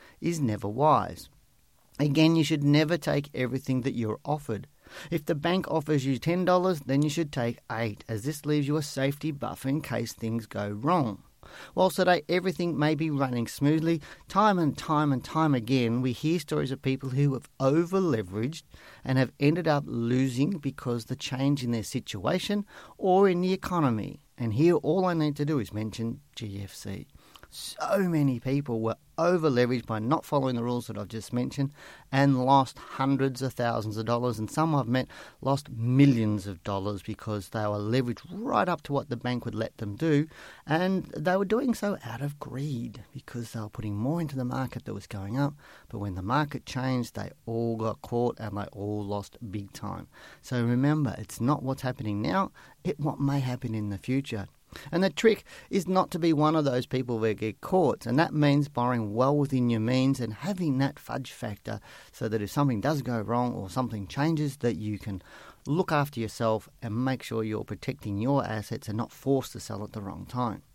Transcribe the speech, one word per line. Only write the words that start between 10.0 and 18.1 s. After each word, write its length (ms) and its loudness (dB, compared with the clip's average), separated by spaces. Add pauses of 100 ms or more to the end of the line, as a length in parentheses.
things 340 -4
go 220 -4
wrong. 540 0 (540)
Whilst 200 4
today 320 4
everything 480 0
may 200 2
be 120 -2
running 380 0
smoothly, 560 2 (260)
time 300 4
and 180 2
time 360 2
and 100 0
time 320 2
again 480 2
we 80 0
hear 300 0
stories 320 -2
of 100 -8
people 280 -2
who 240 2
have 140 -8 (120)
over-leveraged 1040 0 (400)